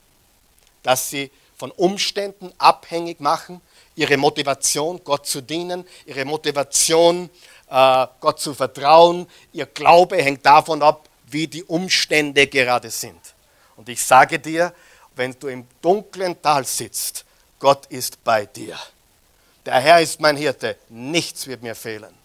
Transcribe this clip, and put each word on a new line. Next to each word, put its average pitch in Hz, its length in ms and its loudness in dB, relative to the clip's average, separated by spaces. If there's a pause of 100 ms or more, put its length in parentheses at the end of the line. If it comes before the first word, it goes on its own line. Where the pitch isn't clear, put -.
(840)
dass 127 260 -2
sie 139 220 -8 (260)
von 131 140 -14
Umständen 196 880 -4
abhängig 170 600 -2
machen, 160 400 -4 (340)
ihre 147 220 0
Motivation, 147 880 -2
Gott 143 220 -4
zu 147 140 -8
dienen, 175 460 -10 (180)
ihre 135 220 -8
Motivation, 160 1040 0 (400)
äh, 131 360 4 (140)
Gott 151 180 -2
zu 151 140 -8
vertrauen, 160 760 2 (280)
ihr 156 100 -8
Glaube 170 580 2
hängt 139 220 -2
davon 151 380 4
ab, 151 260 2 (180)
wie 151 220 -6
die 156 160 -14
Umstände 151 840 0
gerade 123 440 0
sind. 98 280 -12 (580)
Und 110 120 -20
ich 120 160 -8
sage 143 340 4
dir, 165 360 -4 (420)
wenn 127 240 -6
du 143 80 -10
im 127 180 -10 (140)
dunklen 185 640 -2
Tal 143 240 0
sitzt, - 580 -10 (340)
Gott 139 280 2
ist - 360 -12
bei 110 220 0
dir. 107 340 -16 (840)
Der 127 160 0
Herr 165 220 8
ist - 180 -6
mein 151 160 2
Hirte, 139 400 -4 (140)
nichts 135 560 -6
wird 123 160 -14
mir 117 120 -10
fehlen. 107 400 -14 (100)